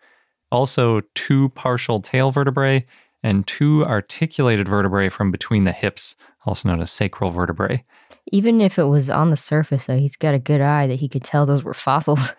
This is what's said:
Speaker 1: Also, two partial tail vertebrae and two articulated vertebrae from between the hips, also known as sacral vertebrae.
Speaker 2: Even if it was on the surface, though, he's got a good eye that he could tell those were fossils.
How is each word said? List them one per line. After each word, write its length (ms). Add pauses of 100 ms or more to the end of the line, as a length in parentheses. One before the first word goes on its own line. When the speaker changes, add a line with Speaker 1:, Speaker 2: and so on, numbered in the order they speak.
(500)
Speaker 1:
Also, 520 (120)
two 360
partial 500
tail 300
vertebrae 560 (360)
and 240
two 380
articulated 840
vertebrae 400
from 240
between 320
the 80
hips, 420 (300)
also 240
known 120
as 120
sacral 400
vertebrae. 520 (460)
Speaker 2:
Even 300
if 180
it 60
was 260
on 200
the 60
surface, 500
though, 120
he's 180
got 180
a 40
good 220
eye 260
that 140
he 80
could 160
tell 200
those 200
were 100
fossils. 640